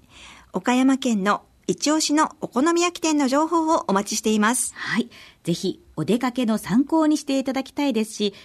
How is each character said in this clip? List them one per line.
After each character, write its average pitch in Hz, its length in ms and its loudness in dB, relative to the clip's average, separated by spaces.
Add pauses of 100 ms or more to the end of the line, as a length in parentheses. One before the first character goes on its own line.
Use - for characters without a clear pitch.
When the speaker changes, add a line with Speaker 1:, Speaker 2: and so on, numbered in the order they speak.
(520)
Speaker 1:
岡 208 220 -2
山 262 240 4
県 233 260 0
の 202 200 0 (240)
一 233 240 -2
押 311 100 2
し 302 120 -2
の 311 280 0
お - 60 -8
好 240 140 -2 (120)
み 339 80 2
焼 349 180 -2
き - 40 -8
店 311 140 2
の 277 100 2
情 285 200 2
報 320 260 0
を - 140 0
お 202 60 0
待 202 160 -2
ち 220 60 -6
し 220 60 -6
て 226 80 0
い 214 100 2
ま 220 160 2
す。 - 200 -4
Speaker 2:
は - 240 -6
い。 233 100 -4 (340)
ぜ 170 100 0
ひ - 280 -6 (140)
お 156 100 -4
出 226 140 0
か 254 120 -2
け 247 140 -2
の 214 120 0
参 233 260 2
考 311 240 2
に 302 100 2
し - 80 -10
て 269 140 -2
い 254 40 0
た 262 100 -4
だ 262 100 -4
き - 80 -20
た 285 140 -4
い 277 80 0
で 220 120 0
す - 80 -12
し、 202 200 -2 (120)